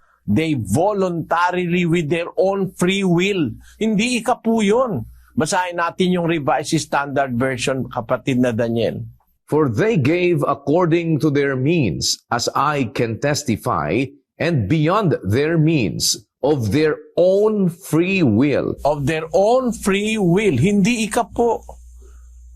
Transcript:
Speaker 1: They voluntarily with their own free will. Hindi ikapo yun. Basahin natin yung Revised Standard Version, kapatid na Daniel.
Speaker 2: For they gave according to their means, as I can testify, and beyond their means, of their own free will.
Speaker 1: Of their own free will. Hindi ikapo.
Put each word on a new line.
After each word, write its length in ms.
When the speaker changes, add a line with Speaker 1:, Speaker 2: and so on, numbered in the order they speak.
Speaker 1:
They 320
voluntarily 1300
with 240
their 240
own 400
free 320
will. 480
Hindi 400
ikapo 480
yun. 400
Basahin 480
natin 320
yung 160
Revised 480
Standard 640
Version, 480
kapatid 540
na 100
Daniel. 480
Speaker 2:
For 220
they 260
gave 480
according 800
to 60
their 260
means, 720
as 240
I 400
can 300
testify, 840
and 320
beyond 540
their 340
means, 640
of 300
their 240
own 560
free 540
will. 560
Speaker 1:
Of 240
their 240
own 400
free 480
will. 400
Hindi 480
ikapo. 560